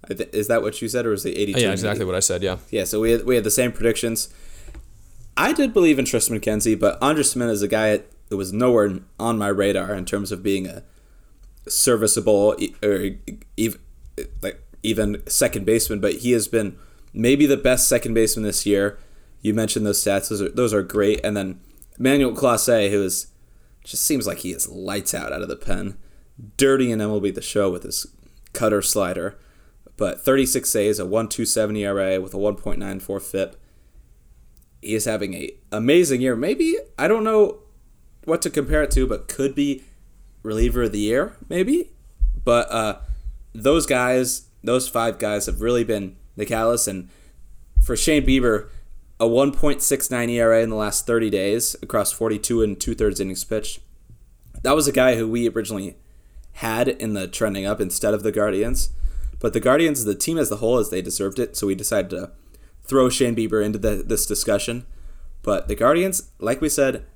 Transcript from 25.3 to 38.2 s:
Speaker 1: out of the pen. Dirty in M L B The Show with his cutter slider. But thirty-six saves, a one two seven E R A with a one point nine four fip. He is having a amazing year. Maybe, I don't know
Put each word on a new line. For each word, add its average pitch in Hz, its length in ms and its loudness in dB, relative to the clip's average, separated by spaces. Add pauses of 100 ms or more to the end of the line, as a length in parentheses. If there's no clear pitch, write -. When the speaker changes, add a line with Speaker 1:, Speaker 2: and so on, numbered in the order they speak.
Speaker 1:
out 80 80 -6
of 90 60 -8
the 82 80 -6
pen. 98 420 -4 (600)
Dirty 135 340 4
in 110 100 -2
M 107 80 -2
L 104 100 0
B 98 100 0
The 95 120 -8
Show 101 280 0
with 87 140 -6
his - 240 -8 (440)
cutter 107 300 0
slider. 92 560 -2 (580)
But - 260 -4
thirty-six 131 500 2
saves, 107 260 2
a 95 80 -4
one 107 240 0
two - 160 -4
seven 107 300 0
E 104 100 -2
R 98 140 0
A 95 180 0
with 95 160 -6
a 101 60 -6
one 104 160 0
point 95 240 0
nine 98 200 -6
four 98 200 -6
fip. - 420 -6 (1200)
He 104 140 -4
is 107 100 -2
having 101 300 -4
a 80 160 -10 (200)
amazing 135 500 4
year. 127 140 0
Maybe, 269 420 -2 (200)
I 147 100 0
don't 220 160 2
know 214 360 2 (640)